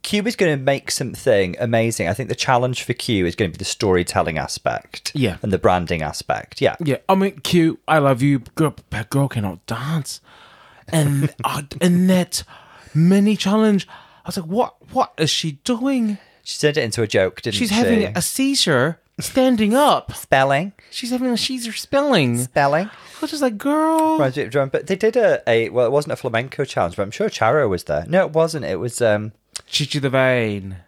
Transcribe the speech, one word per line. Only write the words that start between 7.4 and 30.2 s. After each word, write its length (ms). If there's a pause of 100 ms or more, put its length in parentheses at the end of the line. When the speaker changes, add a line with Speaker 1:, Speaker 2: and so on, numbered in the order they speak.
Speaker 2:
Q, 460
I 120
love 240
you. 160 (160)
Girl, 200 (140)
that 220
girl 180
cannot 380
dance. 560 (680)
And 500
Speaker 1:
<laughs> 60
Speaker 2:
uh, 180 (180)
in 260
that 380 (500)
mini 400
challenge, 540 (360)
I 40
was 80
like, 100
"What? 300 (160)
What 260
is 120
she 220 (120)
doing?" 540 (260)
Speaker 1:
She 160
turned 160
it 80
into 180
a 60
joke, 340
didn't 140
Speaker 2:
She's 140
Speaker 1:
she? 40
Speaker 2:
having 300 (120)
a 60
seizure 800 (180)
standing 560
up. 400
Speaker 1:
Spelling. 600 (180)
Speaker 2:
She's 180
having 200
a 60
seizure 360
spelling. 680
Speaker 1:
Spelling. 480
Speaker 2:
I 340
was 120
just 100
like, 160
"Girl." 540
Speaker 1:
Reminds 240
me 80
of 60
drum, 180
but 180
they 80
did 220
a, 320
a, 220
well, 160
it 40
wasn't 220
a 40
flamenco 480
challenge, 300
but 80
I'm 80
sure 180
Charo 400
was 140
there. 240
No, 180
it 60
wasn't. 340
It 140
was, 240
um, 300 (340)
Speaker 2:
Chichi 320
the 120
Vein. 680 (120)